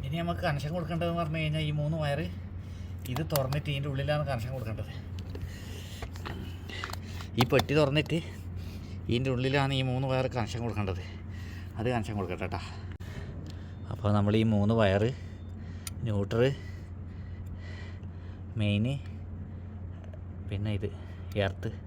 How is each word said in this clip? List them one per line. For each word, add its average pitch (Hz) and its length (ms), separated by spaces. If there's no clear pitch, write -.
ഇനി 139 160
നമുക്ക് 170 260
കണക്ഷൻ 147 280
കൊടുക്കേണ്ടതെന്ന് 170 460
പറഞ്ഞു 160 220
കഴിഞ്ഞാൽ 156 260
ഈ - 20
മൂന്ന് 151 220
വയർ 143 180
ഇത് 147 100
തുറന്നിട്ട് 143 400
ഇതിൻ്റെ 139 180
ഉള്ളിലാണ് 143 380
കണക്ഷൻ 127 260
കൊടുക്കേണ്ടത്. 110 380
ഈ 123 120
പെട്ടി 143 280
തുറന്നിട്ട് 151 380
ഇതിൻ്റെ 127 260
ഉള്ളിലാണ് 135 440
ഈ 131 120
മൂന്ന് 131 200
വയർ 131 140
കണക്ഷൻ 113 280
കൊടുക്കേണ്ടത്. 98 380
അത് 113 160
കണക്ഷൻ 113 260
കൊടുക്കട്ടെ 90 280
കേട്ടോ. 90 140
അപ്പോൾ - 260
നമ്മൾ 104 240
ഈ - 20
മൂന്ന് 101 260
വയർ, 101 220
ന്യൂട്രൽ, 107 380
മെയിൻ, 104 240
പിന്നെ 104 280
ഇത് 101 120
എർത്ത് 98 240